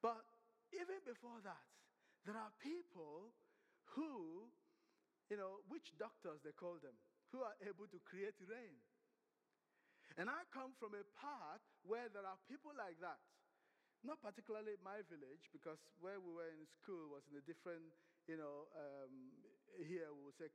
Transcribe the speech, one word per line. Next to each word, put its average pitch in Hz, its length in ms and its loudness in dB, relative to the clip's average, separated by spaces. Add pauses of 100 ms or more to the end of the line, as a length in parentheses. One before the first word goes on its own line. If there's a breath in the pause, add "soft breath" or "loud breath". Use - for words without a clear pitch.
But 226 240 8 (480)
even 370 320 2
before 240 400 -4
that, 175 160 -2 (640 loud breath)
there 208 80 2
are 220 240 2
people 202 720 0 (640 loud breath)
who, 226 560 2 (800 loud breath)
you 208 80 6
know, 196 320 2
witch 285 240 -2
doctors, 160 480 0
they 147 140 -2
call 175 260 0
them, 123 160 -8 (320)
who 254 160 4
are 208 160 0
able 196 240 -2
to 175 160 -8
create 196 400 0
rain. 190 400 -6 (1400 loud breath)
And 180 80 6
I 302 240 2
come 262 240 -2
from 208 240 -2
a 202 160 -4
part 214 480 -2 (240 loud breath)
where 233 240 6
there 196 160 -2
are 190 140 -2 (100)
people 294 240 -6
like 185 240 0
that. 165 240 0 (800 loud breath)
Not 302 160 0
particularly 214 640 2
my 196 240 0
village, 156 480 -6
because 156 240 -2 (240)
where 196 160 2
we 175 160 -2
were 165 160 2
in 156 160 -6
school 156 480 -2
was 139 160 -4
in 143 80 -2
a 143 80 -6
different, 165 400 0 (400 loud breath)
you 160 80 4
know, 147 400 2
um, 135 560 -2 (540)
here 165 300 4
we 143 80 -6
would 139 160 -10
say 160 160 -2